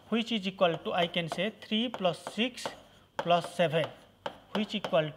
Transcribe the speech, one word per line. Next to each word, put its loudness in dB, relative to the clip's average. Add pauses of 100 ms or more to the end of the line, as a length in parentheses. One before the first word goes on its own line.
which 0
is 0
equal 2
to, -4
I 2
can -2
say, -2 (140)
three 0
plus -2 (140)
six -4 (520)
plus 2
seven. 2 (680)
which 0
equal 2